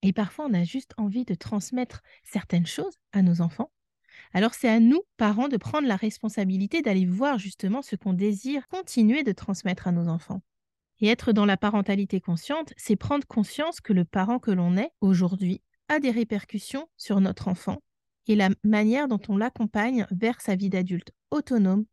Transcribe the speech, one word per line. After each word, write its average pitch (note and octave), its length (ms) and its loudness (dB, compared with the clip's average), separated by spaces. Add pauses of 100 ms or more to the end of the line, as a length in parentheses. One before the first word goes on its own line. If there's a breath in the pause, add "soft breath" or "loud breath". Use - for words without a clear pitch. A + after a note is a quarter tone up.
Et G3 100 4
parfois, A3 360 -4
on A3+ 60 2
a F3 100 2
juste C4 320 -8
envie A3 280 -2
de G3+ 100 -4
transmettre A#3+ 680 -6 (200 soft breath)
certaines F3 440 -2
choses E4+ 280 -8 (180)
à G3 100 2
nos F3 180 4
enfants. E3+ 320 -4 (600 loud breath)
Alors, G#3+ 200 2
c'est - 140 0
à A3+ 120 6
nous, C4 220 6 (140)
parents, A3 320 0
de C4+ 80 -2
prendre D4 320 -2
la G3+ 80 0
responsabilité G3+ 880 -2
d'aller F#3+ 240 2
voir A#3 320 0
justement F#3+ 440 -4
ce - 140 -8
qu'on F#3+ 160 -2
désire G#3 560 -2
continuer D4 540 2
de B3 100 0
transmettre - 560 -4
à F3 40 2
nos E3+ 160 0
enfants. E3+ 340 -6 (580)
Et G#3 80 2
être A#3 240 2
dans G#3 140 4
la G3+ 100 4
parentalité G3+ 640 0
consciente, C#4+ 560 -4
c'est - 200 0
prendre C#4+ 300 -2
conscience D4 540 -4
que - 120 -2
le F3+ 120 4
parent G3+ 340 -2
que A#3+ 120 -4
l'on F3+ 260 2
est B3 240 -2
aujourd'hui F#3 640 2 (260)
a D4+ 100 2
des C#4 120 0
répercussions A3+ 840 -4
sur G3 240 0
notre F#3 280 0
enfant F#3 340 -6 (440)
et G#3+ 100 2
la F#3+ 140 4 (140)
manière G#3+ 440 2
dont G#3+ 200 -2
on G3 80 0
l'accompagne A3 720 -2
vers A3 300 -2
sa G3 160 -2
vie G3 140 -2
d'adulte F#3 420 -4 (180)
autonome G#3+ 640 2